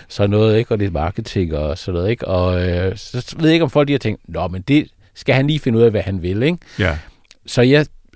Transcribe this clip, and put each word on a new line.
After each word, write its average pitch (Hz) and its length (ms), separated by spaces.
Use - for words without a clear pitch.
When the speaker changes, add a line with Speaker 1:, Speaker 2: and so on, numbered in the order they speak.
Speaker 1:
sådan 101 220
noget, 107 280
ikke? 117 160
Og 107 40
lidt 101 140
marketing 82 640
og 76 220
sådan 92 160
noget, 90 160
ikke? - 180
Og, 90 400
øh, 92 280
så - 420
ved 160 80
jeg 160 80
ikke, 165 100
om - 60
folk, 147 180
de 143 40
har 135 60
tænkt, 110 300
"Nå, 85 200
men 95 140
det 139 260
skal - 200
han 135 120
lige 151 120
finde 117 200
ud 113 60
af, 117 60
hvad 104 120
han 98 200
vil," 95 200
ikke? 165 160
Speaker 2:
Ja. 87 200
Speaker 1:
Så - 160
jeg 143 240